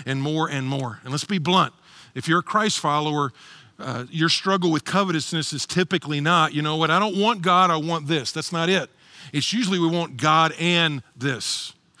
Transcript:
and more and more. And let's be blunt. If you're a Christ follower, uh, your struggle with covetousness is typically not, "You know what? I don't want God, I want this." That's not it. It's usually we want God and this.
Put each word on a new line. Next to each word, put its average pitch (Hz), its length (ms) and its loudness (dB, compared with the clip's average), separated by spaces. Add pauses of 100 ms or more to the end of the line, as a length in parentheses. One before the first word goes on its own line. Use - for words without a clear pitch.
and 135 160 -2
more 156 260 -2
and 135 200 -4
more. 131 340 -6
And 127 80 -12
let's 147 140 -4
be 202 140 -2
blunt. 170 360 2 (400)
If 135 140 -6
you're 165 100 4
a 175 60 -2
Christ 214 340 0
follower, 147 540 0 (480)
uh, 123 320 -8
your 165 160 2
struggle 185 420 2
with 151 140 0
covetousness 170 680 -2
is 143 140 -6
typically 160 540 -2
not, 160 340 2
"You 151 80 -2
know 156 140 -2
what? 160 120 2
I 170 120 4
don't 208 160 0
want 208 260 2
God, 185 260 6
I 165 100 2
want 160 280 -2
this." 143 240 0
That's - 220 -6
not 165 160 0
it. 180 200 2 (440)
It's 147 200 -2
usually 190 280 0
we 165 80 2
want 165 280 -2
God 156 440 4
and 165 420 2 (140)
this. 120 560 -6 (280)